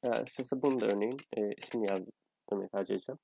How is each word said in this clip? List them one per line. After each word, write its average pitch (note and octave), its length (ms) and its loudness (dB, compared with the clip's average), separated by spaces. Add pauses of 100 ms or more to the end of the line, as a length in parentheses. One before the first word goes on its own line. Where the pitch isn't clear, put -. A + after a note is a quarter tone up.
E, B2 60 2
açıkçası B2 540 0
bunu C3+ 180 4
da A2 60 2
örneğin, G#2+ 300 2 (200)
e, G#2 180 0
ismini A2+ 360 -2
yazmayı F#2+ 760 -4
tercih G2 260 -2
edeceğim. B2+ 300 -4